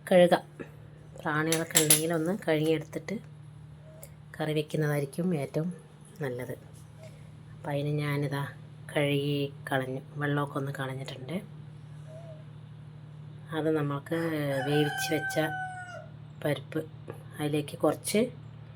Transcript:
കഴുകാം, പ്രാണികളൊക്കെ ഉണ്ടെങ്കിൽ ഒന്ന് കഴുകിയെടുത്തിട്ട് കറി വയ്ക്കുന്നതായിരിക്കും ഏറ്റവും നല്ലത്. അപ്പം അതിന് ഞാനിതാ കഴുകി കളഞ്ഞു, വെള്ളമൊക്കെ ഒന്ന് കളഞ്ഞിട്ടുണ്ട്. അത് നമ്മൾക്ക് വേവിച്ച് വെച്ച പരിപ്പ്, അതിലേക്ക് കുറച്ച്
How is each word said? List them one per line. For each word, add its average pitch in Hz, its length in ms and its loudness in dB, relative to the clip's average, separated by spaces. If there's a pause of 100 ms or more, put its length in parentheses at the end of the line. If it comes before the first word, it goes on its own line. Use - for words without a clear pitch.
കഴുകാം, 180 340 10 (760)
പ്രാണികളൊക്കെ 160 640 2
ഉണ്ടെങ്കിൽ 156 360 6
ഒന്ന് 160 140 2 (120)
കഴുകിയെടുത്തിട്ട് 156 720 2 (1200)
കറി 151 220 0
വയ്ക്കുന്നതായിരിക്കും 151 720 2 (160)
ഏറ്റവും 151 260 0 (540)
നല്ലത്. 123 300 -4 (1000)
അപ്പം - 180 -8
അതിന് 147 220 0 (100)
ഞാനിതാ 143 400 0 (480)
കഴുകി 143 480 4 (300)
കളഞ്ഞു, 131 320 0 (200)
വെള്ളമൊക്കെ 143 400 2
ഒന്ന് 139 180 -4
കളഞ്ഞിട്ടുണ്ട്. 131 580 -6 (2250)
അത് 156 120 2 (100)
നമ്മൾക്ക് 147 400 0 (480)
വേവിച്ച് 147 480 4
വെച്ച 147 240 0 (1040)
പരിപ്പ്, 156 400 0 (560)
അതിലേക്ക് 147 360 0 (100)
കുറച്ച് 202 380 4 (520)